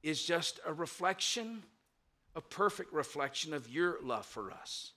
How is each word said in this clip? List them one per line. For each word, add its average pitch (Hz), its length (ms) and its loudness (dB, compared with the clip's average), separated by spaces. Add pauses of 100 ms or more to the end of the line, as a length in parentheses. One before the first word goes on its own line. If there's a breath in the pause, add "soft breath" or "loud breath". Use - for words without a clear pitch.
is 151 220 0
just 170 420 2
a 156 60 -2
reflection, 185 880 0 (720)
a 160 60 -4
perfect 196 520 0
reflection 147 600 0
of 120 140 -4
your 170 340 2
love 117 240 0
for 98 260 -6
us. - 440 -8